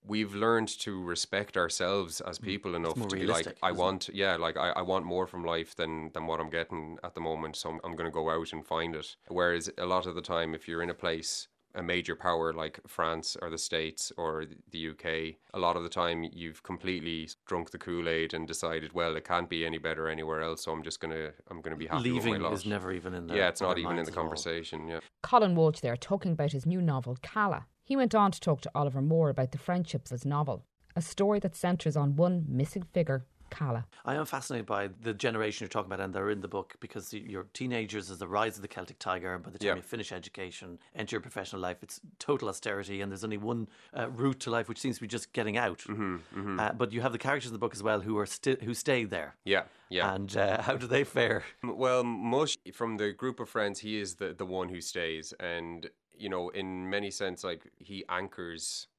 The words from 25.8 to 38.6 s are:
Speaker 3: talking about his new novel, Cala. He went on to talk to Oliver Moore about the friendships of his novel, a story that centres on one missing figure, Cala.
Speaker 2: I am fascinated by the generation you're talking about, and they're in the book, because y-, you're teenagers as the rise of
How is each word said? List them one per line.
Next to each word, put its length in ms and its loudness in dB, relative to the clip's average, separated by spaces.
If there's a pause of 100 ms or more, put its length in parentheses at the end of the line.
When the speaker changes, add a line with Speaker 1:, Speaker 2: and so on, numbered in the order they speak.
Speaker 3:
talking 360 0
about 180 2
his 140 -2
new 160 2
novel, 400 2
Cala. 440 0 (200)
He 120 0
went 180 4
on 160 8
to 80 -4
talk 220 4
to 140 -8
Oliver 260 2
Moore 280 6
about 220 2
the 60 -4
friendships 540 0
of 80 -4
his 60 -6
novel, 380 2 (320)
a 60 2
story 380 4
that 160 0
centres 420 2
on 180 6
one 320 6
missing 360 2
figure, 420 2 (240)
Cala. 360 -2 (200)
Speaker 2:
I 100 0
am 100 0
fascinated 400 -2
by 220 2
the 260 -2
generation 520 2
you're 40 -6
talking 220 0
about, 120 -4
and 120 -2
they're 140 2
in 100 2
the 80 -6
book, 320 -6
because 320 -10
y-, 160 -8
you're 240 -6
teenagers 580 -2
as 100 -8
the 80 -4
rise 280 2
of 60 -12